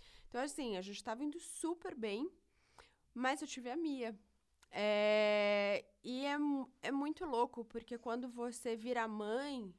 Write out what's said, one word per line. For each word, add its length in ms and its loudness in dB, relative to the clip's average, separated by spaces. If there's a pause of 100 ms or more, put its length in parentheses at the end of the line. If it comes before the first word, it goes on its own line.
(280)
Então, 120 -2
assim, 380 -2
a 40 -4
gente 220 -10
tava 180 -4
indo 160 -4
super 560 -4
bem, 360 -2 (840)
mas 280 0
eu 60 -8
tive 220 -8
a 60 -2
Mia. 420 -2 (520)
É, 1120 4 (180)
e 220 -4
é 140 0
mu-, 320 2 (120)
é 80 -2
muito 340 -2
louco, 400 0
porque 340 -8
quando 300 -4
você 480 -4
vira 300 0
mãe, 720 -2